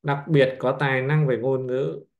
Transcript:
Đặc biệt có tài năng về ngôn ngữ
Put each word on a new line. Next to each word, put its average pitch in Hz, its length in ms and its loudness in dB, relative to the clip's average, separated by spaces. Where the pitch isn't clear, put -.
Đặc 143 240 -2
biệt 139 320 4
có 131 200 -2
tài 135 220 0
năng 147 260 2
về 123 100 0
ngôn 131 300 -2
ngữ 143 320 -4